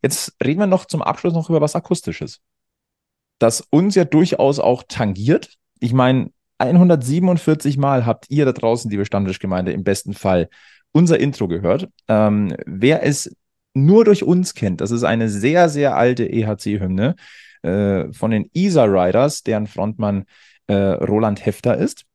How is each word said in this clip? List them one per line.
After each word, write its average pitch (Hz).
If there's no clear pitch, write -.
Jetzt -
reden 156
wir 208
noch 190
zum -
Abschluss -
noch 165
über 160
was 147
Akustisches, -
das -
uns 190
ja 175
durchaus 147
auch 127
tangiert. 110
Ich 117
meine, 127
einhundertsiebenundvierzig 160
Mal 139
habt -
ihr 143
da 127
draußen, 117
liebe 101
Stammtischgemeinde, 92
im 92
besten 101
Fall 90
unser 165
Intro 131
gehört. 95
Ähm, 104
wer 113
es -
nur 185
durch 202
uns 180
kennt, 92
das 98
ist 120
eine 113
sehr, 143
sehr 143
alte 120
E-H-C-Hymne, 104
äh, 95
von 113
den 107
Isar 165
Riders, 120
deren 107
Frontmann, 101
äh, 107
Roland 98
Hefter -
ist. -